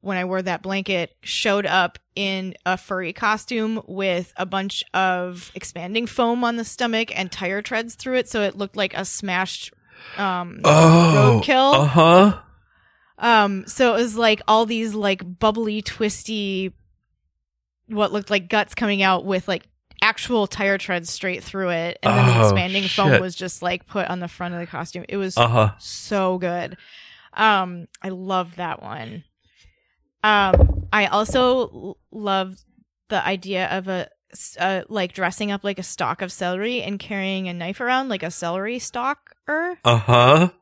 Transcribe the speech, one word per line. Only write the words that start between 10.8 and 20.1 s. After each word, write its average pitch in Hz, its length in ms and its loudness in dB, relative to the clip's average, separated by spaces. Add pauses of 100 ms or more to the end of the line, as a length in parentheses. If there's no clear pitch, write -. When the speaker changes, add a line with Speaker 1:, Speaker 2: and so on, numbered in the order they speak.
Speaker 1:
roadkill. 269 300 6 (100)
Speaker 2:
uh-huh. 170 540 8 (800)
Speaker 1:
Um, 202 500 2
so 247 260 2
it 196 40 0
was, 226 180 -2
like, 220 320 2
all 220 180 4
these, 226 260 -4
like, 202 300 -2 (160)
bubbly, 214 440 0
twisty, 202 880 -4 (1120)
what 208 260 -2
looked 202 180 -6
like 196 180 -2
guts 208 260 0
coming 202 280 0
out 190 220 2
with, 190 220 -2
like, - 220 -6 (340)
actual 220 460 0